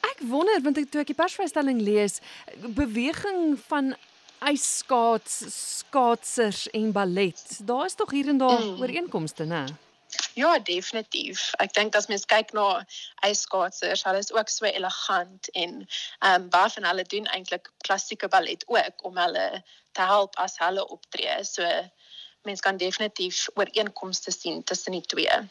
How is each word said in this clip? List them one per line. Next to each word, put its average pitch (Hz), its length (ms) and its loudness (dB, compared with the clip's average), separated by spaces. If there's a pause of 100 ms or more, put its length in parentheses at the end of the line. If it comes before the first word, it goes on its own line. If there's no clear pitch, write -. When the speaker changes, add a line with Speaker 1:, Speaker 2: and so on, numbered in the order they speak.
Speaker 1:
Ek 494 200 -2
wonder, 311 420 2
want 285 160 2
ek, 285 120 -2
toe 294 100 0
ek 285 60 -2
die - 80 -4
persvrystelling 302 640 0
lees, 208 400 2 (360)
beweging 285 1080 0
van 269 300 0 (420)
ijskaats, 233 1040 0 (360)
skaatsers 233 920 0
en 214 220 0
ballet, 190 760 0
daar 254 180 0
is 370 100 -4
tog 427 160 -2
hier 277 180 0
en 285 100 4
daar 254 240 6
Speaker 2:
Mm. 190 180 -4
Speaker 1:
ooreenkomste, 175 640 -2
né? 156 220 -2 (680)
Speaker 2:
Ja, 302 240 4
definitief. 190 1000 -4
Ek 202 160 0
dink 208 200 2
as 208 120 4
mens 202 180 -2
kyk 214 280 2
na 196 340 2 (340)
ijskaatsers, 190 840 0
hulle 190 140 2
is 202 140 -6
ook 220 160 2
so - 160 -4
elegant 190 880 -2
en, 180 360 -6 (320)
ehm, 185 280 4
baie 180 220 6
van 208 140 -10
hulle 180 200 0
doen 208 220 -4
eintlik 190 520 -6
klassieke 196 500 -2
ballet 175 380 2
ook - 380 0
om 185 120 -8
hulle - 460 0 (300)
te - 80 -6
help 196 360 4
as 185 220 -2
hulle 185 300 0
optree. - 560 -6
So - 180 -4 (800)
mens 202 180 -8
kan 196 160 2
definitief 185 800 -2
ooreenkomste 196 760 -2
sien 170 340 -6
tussen - 280 -4
die 175 140 -4
twee. 160 240 0 (200)